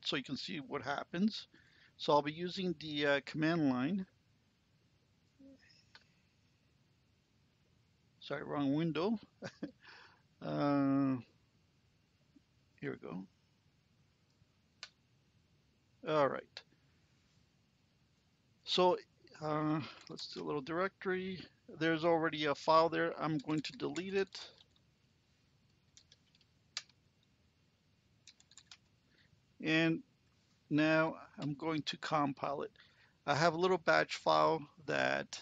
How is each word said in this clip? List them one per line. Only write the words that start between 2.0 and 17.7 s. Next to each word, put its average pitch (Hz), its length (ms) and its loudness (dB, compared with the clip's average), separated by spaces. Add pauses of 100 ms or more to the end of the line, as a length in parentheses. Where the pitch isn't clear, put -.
I'll 147 100 6
be 147 100 -2
using 175 480 -4
the, 147 260 -2
uh, 143 200 6
command 156 440 2
line. 151 360 0 (4000)
Sorry, 143 240 -8
wrong 147 320 -2
window. 165 460 0 (200)
<laughs> - 280 -12 (760)
Uh, 139 720 2 (1700)
here 143 100 -6
we - 180 -10
go. - 140 -10 (2750)
All 151 180 4
right. - 340 -6 (2000)